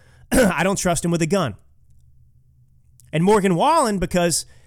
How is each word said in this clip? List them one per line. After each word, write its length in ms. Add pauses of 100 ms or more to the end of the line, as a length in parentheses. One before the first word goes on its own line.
<clears throat> 300
I 320
don't 140
trust 260
him 80
with 100
a 40
gun." 280 (1600)
And 100
Morgan 320
Wallen, 440
because 480 (200)